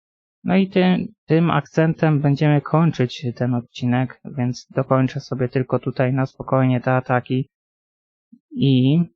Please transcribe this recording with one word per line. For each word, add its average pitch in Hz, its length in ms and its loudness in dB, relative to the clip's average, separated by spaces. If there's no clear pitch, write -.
No 180 120 0
i 190 120 2
tym, 180 380 0
tym 160 240 2
akcentem 156 680 0
będziemy 147 400 2
kończyć 151 680 0
ten 123 180 -2
odcinek, 123 680 -4
więc 123 460 -6
dokończę 131 500 0
sobie 127 280 -4
tylko 131 300 -2
tutaj 127 340 -2
na 131 140 -2
spokojnie 127 540 0
te 127 120 -2
ataki. 127 560 -2
I, 139 500 2